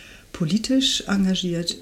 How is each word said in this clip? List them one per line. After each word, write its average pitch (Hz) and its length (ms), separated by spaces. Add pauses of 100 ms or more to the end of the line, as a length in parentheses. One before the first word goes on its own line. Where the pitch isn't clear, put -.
(320)
politisch 226 760
engagiert, 185 760